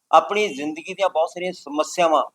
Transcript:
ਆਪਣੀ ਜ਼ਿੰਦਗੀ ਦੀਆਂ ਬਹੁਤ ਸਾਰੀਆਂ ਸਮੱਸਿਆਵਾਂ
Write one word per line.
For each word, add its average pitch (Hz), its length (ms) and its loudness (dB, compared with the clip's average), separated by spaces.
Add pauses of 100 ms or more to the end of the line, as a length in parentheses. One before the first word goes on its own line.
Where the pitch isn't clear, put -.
(120)
ਆਪਣੀ 202 360 4
ਜ਼ਿੰਦਗੀ 156 460 -8
ਦੀਆਂ 190 140 0
ਬਹੁਤ 160 220 -2
ਸਾਰੀਆਂ 180 220 -8
ਸਮੱਸਿਆਵਾਂ 151 720 0 (100)